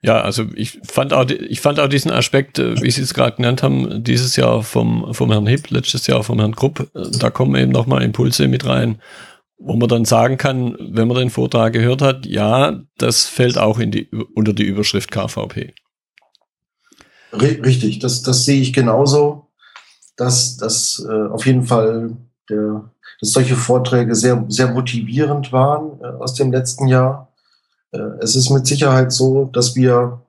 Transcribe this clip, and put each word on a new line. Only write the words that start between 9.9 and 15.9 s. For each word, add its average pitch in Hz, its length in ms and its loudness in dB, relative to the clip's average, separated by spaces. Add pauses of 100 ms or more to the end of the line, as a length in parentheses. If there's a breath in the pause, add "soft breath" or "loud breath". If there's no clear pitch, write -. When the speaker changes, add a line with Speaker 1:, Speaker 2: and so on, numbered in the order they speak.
Speaker 1:
sagen 123 340 2
kann, 131 420 -2
wenn 113 260 -2
man 120 120 0
den 123 120 0
Vortrag 117 420 0
gehört 120 300 2
hat, 135 240 0
ja, 131 540 0 (180)
das 117 280 0
fällt - 320 0
auch 107 200 2
in 113 140 -2
die, 104 180 -6 (240)
unter 107 180 2
die 104 120 0
Überschrift 101 480 -2
K 98 160 -4
V 104 180 -6
P. - 260 -10 (1600 soft breath)